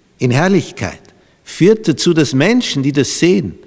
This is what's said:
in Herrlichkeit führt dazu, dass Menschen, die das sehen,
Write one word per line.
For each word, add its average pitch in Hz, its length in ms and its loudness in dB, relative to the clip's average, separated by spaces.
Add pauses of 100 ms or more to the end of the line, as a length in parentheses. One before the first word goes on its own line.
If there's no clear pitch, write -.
(160)
in 127 140 -2
Herrlichkeit 139 720 -2 (420)
führt 214 420 2
dazu, 170 280 0
dass 156 180 0
Menschen, 160 500 0
die 143 100 -2
das 139 260 -2
sehen, 165 480 0